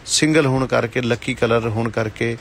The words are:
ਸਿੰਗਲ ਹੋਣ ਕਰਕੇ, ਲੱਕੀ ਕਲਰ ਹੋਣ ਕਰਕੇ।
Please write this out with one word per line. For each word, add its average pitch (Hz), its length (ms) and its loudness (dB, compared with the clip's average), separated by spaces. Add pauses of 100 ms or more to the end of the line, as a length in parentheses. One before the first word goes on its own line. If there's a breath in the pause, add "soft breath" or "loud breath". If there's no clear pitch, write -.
ਸਿੰਗਲ 156 380 4
ਹੋਣ 131 200 2
ਕਰਕੇ, 120 360 0
ਲੱਕੀ 120 320 -2
ਕਲਰ 117 340 0
ਹੋਣ 113 220 -2
ਕਰਕੇ। 113 500 -4